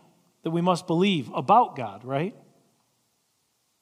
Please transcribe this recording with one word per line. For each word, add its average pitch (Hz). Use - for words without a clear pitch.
that 165
we 170
must 175
believe 170
about 190
God, 110
right? 139